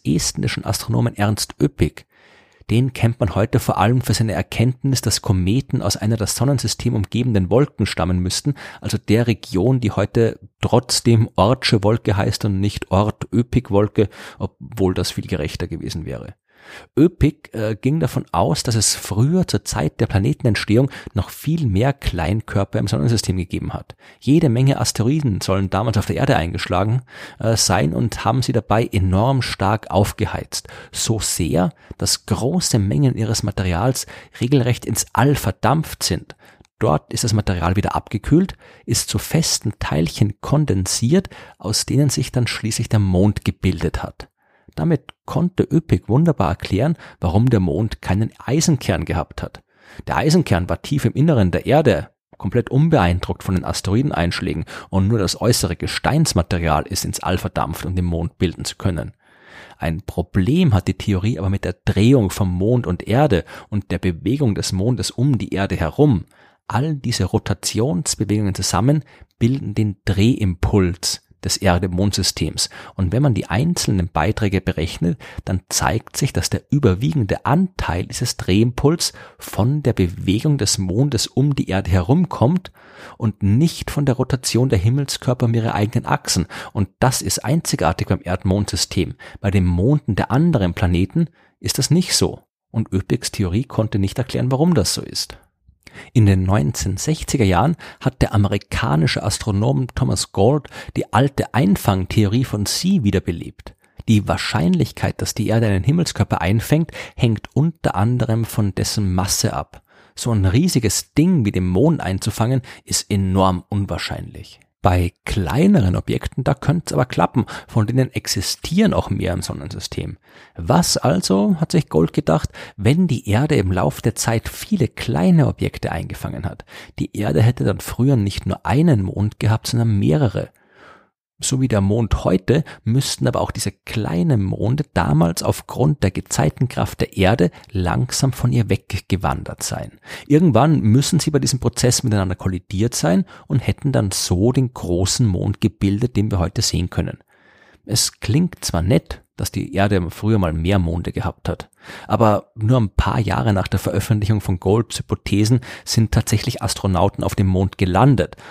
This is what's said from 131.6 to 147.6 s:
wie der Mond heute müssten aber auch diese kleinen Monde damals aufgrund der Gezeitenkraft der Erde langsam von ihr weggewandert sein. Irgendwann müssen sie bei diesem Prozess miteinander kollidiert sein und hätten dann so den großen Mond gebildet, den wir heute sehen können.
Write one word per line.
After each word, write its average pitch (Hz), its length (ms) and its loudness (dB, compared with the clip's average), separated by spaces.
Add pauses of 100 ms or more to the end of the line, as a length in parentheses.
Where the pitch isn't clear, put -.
wie 131 80 2
der 107 140 2
Mond 104 420 0
heute 131 400 2 (180)
müssten 131 460 0
aber - 140 0
auch - 80 -4
diese - 200 -6
kleinen 117 720 -2
Monde 107 520 -2
damals 147 480 2
aufgrund - 600 -2
der 98 80 2
Gezeitenkraft - 920 -2
der - 120 -4
Erde 107 360 4 (200)
langsam 123 640 0
von 123 200 0
ihr 117 180 0
weggewandert 87 920 -4
sein. - 380 -10 (260)
Irgendwann 147 540 4
müssen 131 400 4
sie - 100 -2
bei 147 80 2
diesem 131 220 0
Prozess - 420 0
miteinander 98 340 0
kollidiert 95 580 -2
sein 180 320 2 (220)
und 143 100 0
hätten 131 340 -2
dann 110 200 0
so 95 380 0
den 127 220 0
großen 95 540 0
Mond 98 340 0
gebildet, 104 560 0
den 107 140 0
wir 104 80 0
heute 90 240 -2
sehen 85 260 -2
können. - 300 -6 (640)